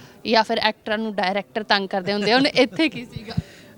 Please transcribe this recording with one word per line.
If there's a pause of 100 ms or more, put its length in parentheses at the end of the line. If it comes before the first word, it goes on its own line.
(260)
ਜਾਂ
ਫਿਰ
ਐਕਟਰਾਂ
ਨੂੰ
ਡਾਇਰੈਕਟਰ
ਤੰਗ
ਕਰਦੇ
ਹੁੰਦੇ
ਆ।
ਹੁਣ
ਇੱਥੇ
ਕੀ
ਸੀਗਾ? (440)